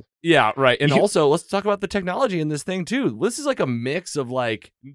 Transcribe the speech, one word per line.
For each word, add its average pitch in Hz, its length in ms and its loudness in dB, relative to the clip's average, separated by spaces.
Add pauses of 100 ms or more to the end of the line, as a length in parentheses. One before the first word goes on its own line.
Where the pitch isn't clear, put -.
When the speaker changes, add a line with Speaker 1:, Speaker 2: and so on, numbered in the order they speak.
(220)
Speaker 1:
Yeah, 139 340 4
right. 131 240 4
And 147 120 4
Speaker 2:
You - 100 4
Speaker 1:
also, 180 260 4
let's 156 180 2
talk 196 200 -4
about 202 160 0
the 196 80 -4
technology 190 500 -2
in 156 80 -2
this 151 160 -4
thing, 185 220 -4
too. 190 360 -2
This 226 160 -2
is, 294 80 -8
like, 269 140 -2
a 170 80 0
mix 127 480 -6
of, 127 160 -6
like, 120 400 -4 (240)